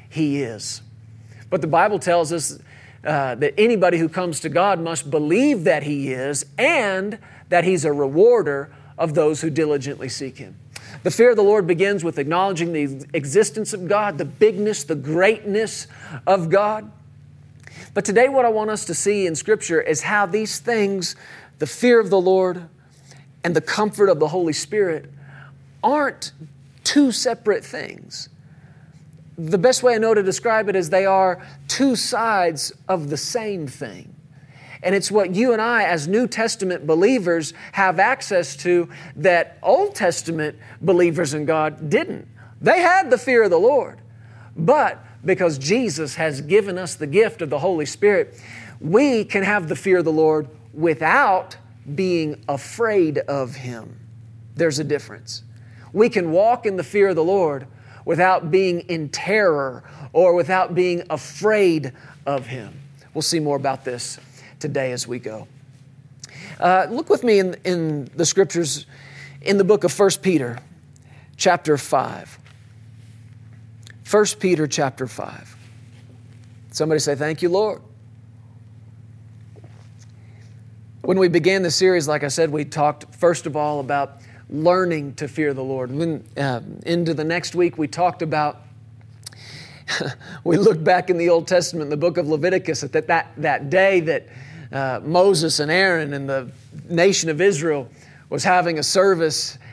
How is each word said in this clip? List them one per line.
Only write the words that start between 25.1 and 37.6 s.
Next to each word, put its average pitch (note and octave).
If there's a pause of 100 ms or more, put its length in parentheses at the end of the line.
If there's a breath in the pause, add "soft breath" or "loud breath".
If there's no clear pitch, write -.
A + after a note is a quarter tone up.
aren't C4+ (520)
two C#4+
separate G#3
things. - (1080 soft breath)
The E3+
best B3
way B3
I A3
know A3
to G#3
describe G#3+
it F#3+
is E3
they F#3+
are F#3+ (220 loud breath)
two C4
sides G3+ (160)
of D#3+
the D3+
same G3+
thing. G#2+ (680 loud breath)
And F#3
it's F#3+
what F#3+
you A#3+
and A3
I, A3+
as D#3+
New A3
Testament F#3+
believers, E3+ (180 loud breath)